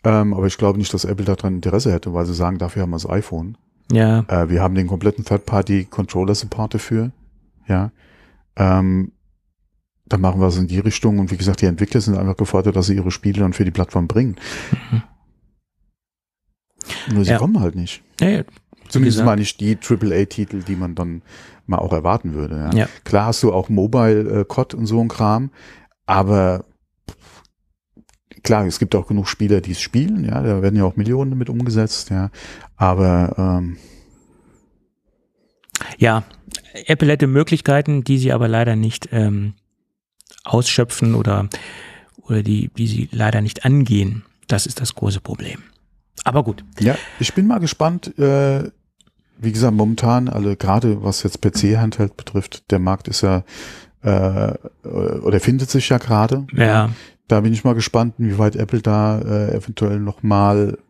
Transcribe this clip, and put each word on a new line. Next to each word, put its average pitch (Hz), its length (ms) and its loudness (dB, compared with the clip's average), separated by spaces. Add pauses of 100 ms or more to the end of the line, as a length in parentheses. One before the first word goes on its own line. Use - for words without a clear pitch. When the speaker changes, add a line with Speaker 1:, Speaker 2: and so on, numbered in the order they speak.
Speaker 1:
Ähm, 107 280 2
aber 95 140 0
ich 92 100 -2
glaube 101 220 2
nicht, 101 140 -4
dass 92 120 -4
Apple 98 180 -4
daran 95 320 -2
Interesse 95 380 0
hätte, 85 200 -4
weil 85 120 -2
sie 87 80 -4
sagen, 87 240 -2
dafür 87 240 -6
haben 90 80 -2
wir 82 80 -4
das - 120 -8
iPhone. 92 480 -6 (320)
Speaker 2:
Ja. 113 380 4
Speaker 1:
Äh, 85 220 0
wir 87 120 2
haben 92 140 0
den 92 100 2
kompletten 98 380 -2
Third-Party-Controller-Support 101 1500 -2
dafür. 113 400 -2 (560)
Ja. 98 240 0 (640)
Ähm, 92 560 2 (920)
dann 95 140 0
machen 92 220 2
wir 95 60 4
es 90 100 0
in 92 100 0
die 90 120 0
Richtung. 104 400 0
Und 92 120 -2
wie 92 60 -4
gesagt, 95 240 0
die 98 60 4
Entwickler 101 340 0
sind 101 160 0
einfach 95 180 0
gefordert, 95 400 0
dass 92 120 2
sie 98 80 2
ihre 92 160 0
Spiele 101 280 -2
dann 92 140 2
für 101 100 0
die 90 80 0
Plattform 85 380 -2
bringen. 113 260 0 (560)
Speaker 2:
Mhm. 113 120 0 (2000)
Speaker 1:
Nur 104 100 2
sie 92 80 2
Speaker 2:
Ja. 117 60 2
Speaker 1:
kommen 156 240 2
halt 87 140 0
nicht. - 280 -8 (160)
Speaker 2:
Ja, 175 80 2
ja. 196 160 0 (460)
Speaker 1:
Zumindest - 60 -12
Speaker 2:
Wie 117 260 4
gesagt. 120 40 4
Speaker 1:
meine 107 160 4
ich 98 140 -4
die 104 220 0
triple-A-Titel, 101 840 -2
die 95 120 -4
man 87 200 -6
dann 85 260 -6 (440)
mal 90 120 -2
auch 82 160 -2
erwarten 85 400 0
würde. 76 240 -6
Ja. 76 160 -2
Speaker 2:
Ja. 110 160 2 (160)
Speaker 1:
Klar 104 220 2
hast 117 140 -2
du 107 120 4
auch 92 160 -2
Mobile, 107 720 2
äh, 98 40 0
cod - 280 -4
und 117 120 -4
so 110 140 0
ein 117 80 2
Kram, 113 420 0 (560)
aber 95 600 2 (1800)
klar, 107 240 2
es 82 100 -4
gibt - 160 -2
auch 98 140 -2
genug 101 220 -2
Spieler, 104 320 0
die 90 100 -8
es 90 80 -6
spielen, 165 460 -2
ja, 117 160 -2
da 101 200 0
werden 98 140 2
ja 101 80 4
auch 92 140 0
Millionen 127 340 0
damit 123 180 -4
umgesetzt, 117 600 -2
ja, 95 200 -2 (460)
aber, 92 640 2
ähm, 90 400 -2 (2250)
Speaker 2:
Ja, 113 260 4 (600)
Apple 151 240 2
hätte 143 180 4
Möglichkeiten, 143 760 2
die 135 140 2
sie 127 140 2
aber 120 160 2
leider 113 280 2
nicht, 110 360 -2
ähm, 104 420 0 (880)
ausschöpfen 120 720 0
oder, 101 320 0 (720)
oder 107 260 -2
die, 104 340 0
die 110 100 0
sie 113 240 -2
leider 110 300 0
nicht - 240 -4
angehen. 110 580 2 (240)
Das 104 180 0
ist - 160 -10
das - 140 -6
große 98 260 -2
Problem. - 380 -12 (640)
Aber 131 180 2
gut. 107 200 -6 (160)
Speaker 1:
Ja, 117 160 2 (240)
ich - 140 -2
bin 190 140 2
mal 226 120 2
gespannt, 165 600 -2
äh, 139 500 2 (680)
wie 113 140 -2
gesagt, 110 220 2
momentan, 117 560 2
also 101 260 -2
gerade 104 480 2
was 98 200 -2
jetzt - 180 -4
P 98 100 2
C-Handheld 107 640 0
betrifft, - 540 -8
der 95 80 2
Markt 92 280 -2
ist - 140 -4
ja, 95 220 2 (580)
äh, 95 520 0 (340)
oder - 520 0
findet 131 300 0
sich 135 200 0
ja 127 80 4
gerade. 117 560 2
Speaker 2:
Ja. 110 360 4 (380)
Speaker 1:
Da 107 140 4
bin 110 120 2
ich 110 100 -4
mal 123 100 4
gespannt, 117 440 0
inwieweit 107 380 2
Apple 107 260 -2
da, 107 380 2
äh, 104 360 -2
eventuell 104 440 -4
nochmal 101 800 2 (120)